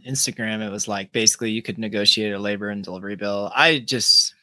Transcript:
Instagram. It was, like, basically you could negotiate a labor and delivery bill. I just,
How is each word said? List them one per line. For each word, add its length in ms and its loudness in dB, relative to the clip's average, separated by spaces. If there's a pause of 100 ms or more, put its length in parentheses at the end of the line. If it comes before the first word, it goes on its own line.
Instagram. 580 -2
It 60 -4
was, 160 -6
like, 240 -4
basically 400 2
you 100 -2
could 160 -8
negotiate 560 0
a 60 -4
labor 300 -4
and 140 -6
delivery 340 -8
bill. 360 -4
I 260 6
just, 640 2